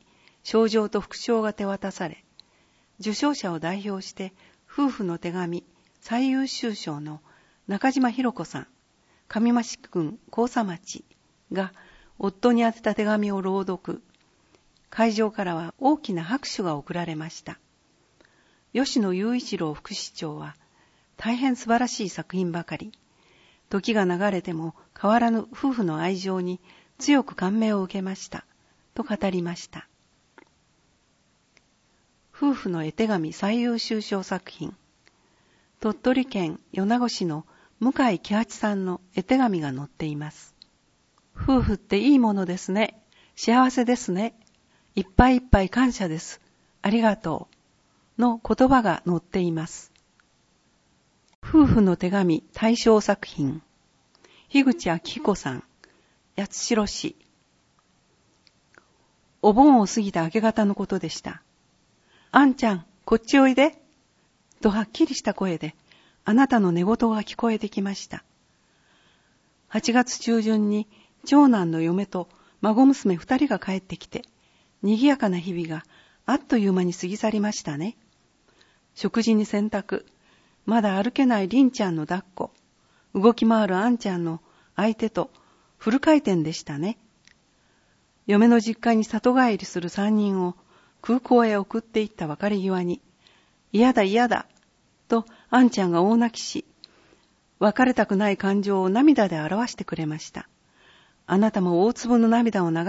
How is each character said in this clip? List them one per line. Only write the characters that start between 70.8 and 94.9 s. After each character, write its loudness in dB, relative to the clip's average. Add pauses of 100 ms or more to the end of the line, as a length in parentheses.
長 8
男 4
の 0
嫁 0
と -8 (320)
孫 6
娘 4
二 -2
人 2
が -2
帰 -6
っ -4
て -14
き -18
て、 -10 (580)
賑 2
や 4
か 0
な 0
日 -6
々 -6
が -8 (420)
あ 0
っ 0
と -2
い 2
う 4
間 2
に -2
過 -8
ぎ -6
去 -2
り -2
ま -2
し -10
た -8
ね。 -8 (960)
食 -2
事 2
に 2
洗 -2
濯、 -6 (600)
ま 2
だ 0
歩 -2
け 2
な 2
い -2
凛 4
ち -4
ゃ -2
ん -2
の -4
抱 -4
っ -14 (120)
こ、 -8 (600)
動 6
き 0
回 2
る 0
あ 0
ん 0
ち -4
ゃ -4
ん -4
の -6 (340)
相 0
手 -4
と -4 (460)
フ -4
ル 2
回 4
転 0
で -4
し -12
た -10
ね。 -6 (1300)
嫁 6
の 6
実 -2
家 4
に 2
里 0
帰 2
り -10
す -8
る -6
三 -2
人 0
を -4 (460)
空 0
港 4
へ 0
送 -4
っ -14
て -4
い -2
っ -10
た -8
別 -4
れ -2
際 -2
に、 -4 (720)
「嫌 6
だ、 4
嫌 2
だ」 -2 (600)